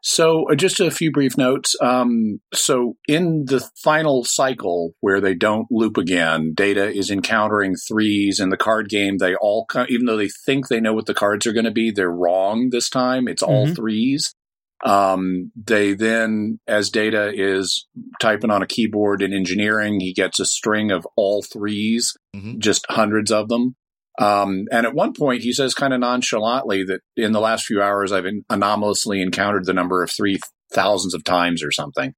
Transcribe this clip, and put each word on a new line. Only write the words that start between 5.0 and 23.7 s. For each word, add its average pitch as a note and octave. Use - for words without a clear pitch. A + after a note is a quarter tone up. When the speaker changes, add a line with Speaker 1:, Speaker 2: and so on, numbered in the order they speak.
Speaker 1:
where G2
they F#2+
don't G#2+
loop A2
again, D#2+
Data G2+
is G2
encountering G#2
threes G#2
in F#2
the F#2
card A2
game. G2
They F#2
all G#2
co-, B2
even B2
though A2
they G2+
think C#3
they A2+
know A2
what G#2+
the -
cards G#2
are A2+
gonna A2+
be, A2+
they're G2
wrong F#2+
this A#2+
time. B2+
It's E2+
all A2
Speaker 2:
Mm-hmm. E3+
Speaker 1:
threes. A#2
Um, F#2+
they G#2
then, A2
as G#2+
Data G#2+
is F#2+
typing G#2+
on G2+
a F2+
keyboard G#2
in G2
engineering, G#2
he F#2
gets F#2
a F#2+
string G#2+
of F2+
all G2+
threes, G#2+
Speaker 3:
Mm-hmm. G#2+
Speaker 1:
just G#2+
hundreds G#2+
of G#2+
them. B2